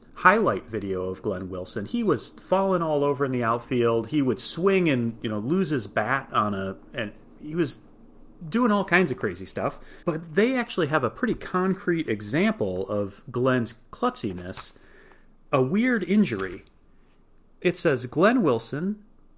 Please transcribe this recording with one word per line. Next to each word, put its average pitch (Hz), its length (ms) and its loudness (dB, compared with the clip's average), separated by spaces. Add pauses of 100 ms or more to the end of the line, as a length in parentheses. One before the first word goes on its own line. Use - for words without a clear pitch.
(140)
highlight 180 560 4
video 95 400 -2
of 92 120 -8
Glenn 95 280 -4
Wilson, 92 360 -8
he 233 160 -4
was 165 280 0
falling 190 520 0
all 151 220 0
over 139 220 2
in 131 80 -2
the 123 100 0
outfield. 117 640 2
He 147 140 2
would 127 180 2
swing 185 480 2
and, 120 340 0
you 117 80 -4
know, 107 100 -2
lose 151 320 0
his 127 140 -2
bat 127 460 -2
on 104 220 2
a, 95 240 -4 (160)
and 110 180 -4 (320)
he 151 100 -10
was 160 260 -2 (680)
doing 226 240 2
all 202 140 2
kinds 170 260 4
of 123 60 -6
crazy 95 280 -4
stuff. 104 340 -4 (260)
But 165 280 -4
they 226 220 2
actually 220 320 -2
have 143 160 0
a 113 60 2
pretty 220 260 -2
concrete 180 720 -2
example 107 800 -2
of 104 420 -4
Glenn's 123 440 0 (180)
klutziness, 95 800 -6 (800)
a 135 100 4
weird 214 440 2
injury. 113 580 0 (960)
It 175 180 0
says, 131 280 0
"Glenn 208 380 4
Wilson 151 600 -2 (340)